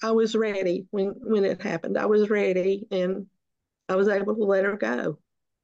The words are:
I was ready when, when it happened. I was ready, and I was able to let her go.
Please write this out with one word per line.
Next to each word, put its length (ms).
I 80
was 240
ready 560
when, 180
when 260
it 160
happened. 360
I 80
was 240
ready, 640
and 360
I 80
was 120
able 280
to 80
let 220
her 120
go. 420